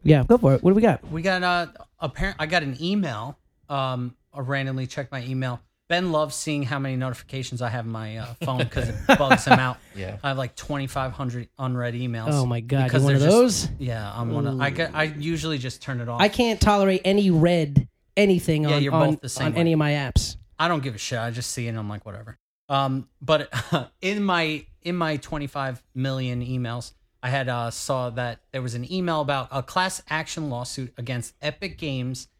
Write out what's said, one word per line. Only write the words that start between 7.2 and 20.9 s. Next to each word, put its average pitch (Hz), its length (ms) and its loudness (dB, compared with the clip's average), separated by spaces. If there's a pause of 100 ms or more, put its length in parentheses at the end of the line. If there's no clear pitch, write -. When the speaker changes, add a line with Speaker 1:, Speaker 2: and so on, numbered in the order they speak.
Speaker 2:
I 117 80 -2
have 117 160 -6
in 117 60 -6
my, 110 260 -8
uh, 113 80 -8 (180)
phone 127 220 0
'cause 120 240 -4
it 113 60 -6 (120)
Speaker 1:
<laughs> - 100 8
Speaker 2:
bugs 135 280 4
him 131 140 8
out. 127 180 -2 (180)
Speaker 3:
Yeah. 98 280 -8
Speaker 2:
I 143 60 -2
have, 135 80 -2
like, 127 180 -6
twenty-five 135 560 -6
hundred 123 360 -6 (120)
unread 123 340 -4
emails 120 380 -4
Speaker 1:
Oh 139 140 2
my 120 140 0
God, 123 200 -2
you're 131 80 4
Speaker 2:
because 131 160 4
Speaker 1:
one 139 120 6
of 131 60 -2
Speaker 2:
they're 151 80 6
just 233 380 6
Speaker 1:
those? - 120 -6
Speaker 2:
Yeah, 113 340 -6
I'm 117 180 -4
one 143 160 0
of, 135 120 -2
I 139 100 2
Speaker 1:
Ooh. - 20 -2
Speaker 2:
get, 160 240 -2
I 156 80 0
usually 151 560 -4
just 123 240 -8
turn 123 180 -6
it 117 80 -6
off. 120 120 -6
Speaker 1:
I 208 80 6
can't 226 300 2
tolerate 196 460 4
any 196 260 4
red 160 560 4 (300)
anything 175 460 4
Speaker 2:
Yeah, 147 120 2
Speaker 1:
on, 143 80 2
Speaker 2:
you're 139 100 2
Speaker 1:
on, 156 180 4
Speaker 2:
both 147 100 -2
the 123 80 -10
same 127 180 -2
Speaker 1:
on 113 60 -2
Speaker 2:
way. 165 60 0
Speaker 1:
any 170 140 4
of 156 60 4
my 147 120 2
apps. 139 460 0 (200)
Speaker 2:
I 165 100 2
don't 165 160 0
give 123 120 -6